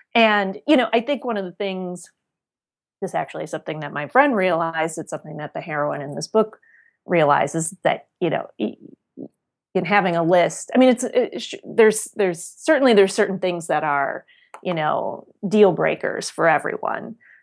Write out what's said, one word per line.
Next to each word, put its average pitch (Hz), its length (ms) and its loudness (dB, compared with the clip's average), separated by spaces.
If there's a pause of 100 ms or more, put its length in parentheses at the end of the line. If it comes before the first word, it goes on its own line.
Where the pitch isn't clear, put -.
(140)
And, 208 540 2
you 294 100 6
know, 247 160 0
I 233 80 2
think 247 240 -4
one 233 120 -4
of 196 80 -4
the 180 60 -10
things, 185 600 -8 (920)
this 185 140 -6
actually 160 300 -6
is 160 60 -14
something 156 280 -8
that 147 140 -10
my 147 140 -6
friend 269 280 4
realized, 165 640 0
it's 156 100 -10
something 156 280 -10
that 151 180 -10
the 160 60 -6
heroine 147 400 -4
in 143 120 -10
this 156 140 -8
book 214 320 0 (480)
realizes, 160 760 2
that, - 240 -2 (120)
you 170 100 0
know, - 180 -4 (120)
y-, - 180 -6 (960)
in 185 100 0
having 185 300 2
a 170 80 0
list, 170 500 2
I 247 60 4
mean, 254 100 8
it's, 247 140 2
it 240 360 -2
sh-, - 140 -10 (100)
there's, 214 420 2 (100)
there's 185 280 -2
certainly, 269 520 2
there's 196 180 6
certain 196 240 0
things 175 300 -4
that 151 160 -2
are, 143 420 -2 (380)
you 180 100 -4
know, - 540 -4 (200)
deal 202 240 6
breakers 160 600 -2
for 165 180 0
everyone, - 640 -4 (280)